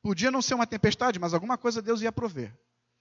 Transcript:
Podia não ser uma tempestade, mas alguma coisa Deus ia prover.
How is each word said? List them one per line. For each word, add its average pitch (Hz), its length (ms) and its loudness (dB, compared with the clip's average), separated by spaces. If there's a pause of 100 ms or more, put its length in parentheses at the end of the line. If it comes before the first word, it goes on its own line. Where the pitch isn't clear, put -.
Podia 202 280 0
não 262 120 0
ser 262 120 0
uma 233 140 2
tempestade, 220 520 2
mas 170 140 0
alguma 220 240 0
coisa 233 240 -2
Deus 220 200 0
ia 226 100 -2
prover. 151 420 -6 (480)